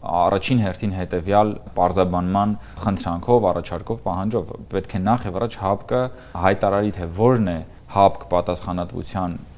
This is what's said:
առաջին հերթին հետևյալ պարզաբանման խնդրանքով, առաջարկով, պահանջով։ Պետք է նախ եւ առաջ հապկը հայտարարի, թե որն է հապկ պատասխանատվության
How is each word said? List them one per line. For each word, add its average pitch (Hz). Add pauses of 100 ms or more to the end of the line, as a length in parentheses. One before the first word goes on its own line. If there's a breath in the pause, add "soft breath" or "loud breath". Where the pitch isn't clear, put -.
առաջին 95
հերթին 98
հետևյալ 92 (180)
պարզաբանման 90 (200 loud breath)
խնդրանքով, 98
առաջարկով, 87
պահանջով։ 95 (160)
Պետք 98
է 95
նախ 107
եւ 90
առաջ 113
հապկը 123 (320 loud breath)
հայտարարի, 98
թե 90
որն 110
է 85 (300 loud breath)
հապկ 98
պատասխանատվության 87 (200)